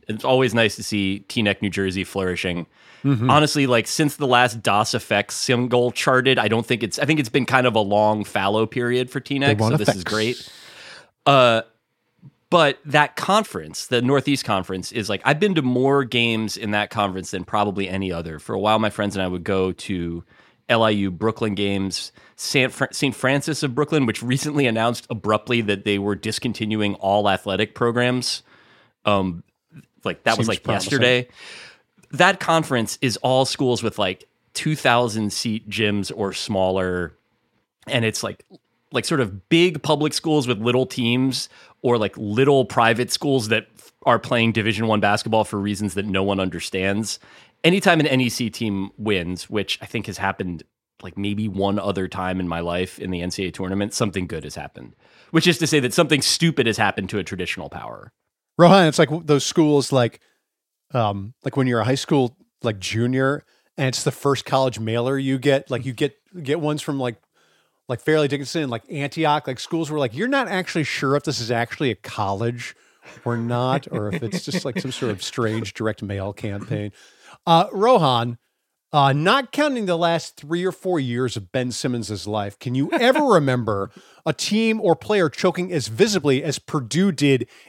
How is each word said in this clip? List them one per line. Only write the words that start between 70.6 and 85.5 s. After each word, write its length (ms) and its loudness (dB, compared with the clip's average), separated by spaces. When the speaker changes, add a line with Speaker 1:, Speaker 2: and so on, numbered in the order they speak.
Speaker 2:
sure 320 -2
if 80 0
this 180 -4
is 100 -4
actually 380 -2
a 60 -2
college 800 -4
or 100 -2
not, 560 -2
or 220 -4
if 100 -4
it's 220 -4
just, 180 -4
like, 160 -6
some 120 -6
sort 200 -4
of 120 -8
strange 500 -2
direct 280 -4
mail 320 -4
campaign. 580 -6
Uh, 260 4
Rohan, 640 2
uh, 220 6
not 400 2
counting 320 0
the 120 0
last 380 0
three 300 -4
or 80 0
four 260 -2
years 380 -2
of 140 -12
Ben 200 -2
Simmons's 560 -4
life, 320 -4
can 160 -4
you 160 0
ever 320 4
<laughs> 100 4
remember 560 2
a 80 0
team 480 0
or 140 4
player 340 0
choking 420 -2